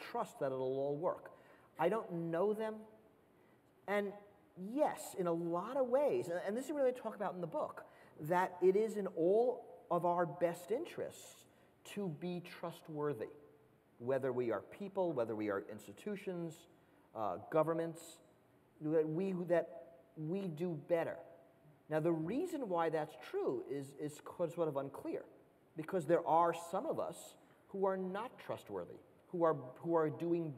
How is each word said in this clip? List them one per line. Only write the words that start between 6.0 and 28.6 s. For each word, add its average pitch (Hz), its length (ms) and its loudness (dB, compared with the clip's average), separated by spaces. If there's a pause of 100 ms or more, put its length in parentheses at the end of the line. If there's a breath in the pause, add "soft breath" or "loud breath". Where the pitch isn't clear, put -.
and, 170 200 -2
and 202 80 0
this 262 100 -4
is 330 60 -6
really 277 200 4
talk 226 240 0
about 196 180 -2
in 180 80 -6
the 170 60 -2
book, - 360 -4 (380 loud breath)
that 175 400 2
it 185 140 8
is 208 220 2
in 196 180 0
all 208 500 4 (240)
of 170 160 2
our 175 200 4
best 170 460 -2
interests - 720 -6 (480 loud breath)
to 202 140 -4 (120)
be 175 220 -4 (180)
trustworthy, 147 680 -4 (720)
whether 131 320 2
we 120 200 2
are 98 100 2
people, 190 500 -2
whether 117 240 0
we 107 140 0
are 101 220 0
institutions, 170 840 -8 (640 loud breath)
uh, 101 220 -2 (140)
governments, 160 500 2 (800)
that 156 260 4
we, 185 260 0 (140)
that 165 220 4 (480)
we 175 300 -2
do 165 300 -2 (100)
better. 165 300 2 (720)
Now, 156 100 2
the 160 120 4
reason 247 560 -2
why 170 220 2
that's 151 260 0 (140)
true 254 400 0
is, 135 180 -6 (120)
is 151 240 -6
co-, - 260 -4
sort 165 180 0
of 139 100 -2
unclear, 143 460 -6 (540)
because 160 280 -2
there 160 220 6
are 170 260 6 (180)
some 208 140 -2
of 233 140 -2
us - 360 -6 (320 loud breath)
who 196 180 -2
are 190 120 2
not 190 420 -4
trustworthy, 101 580 -6 (300)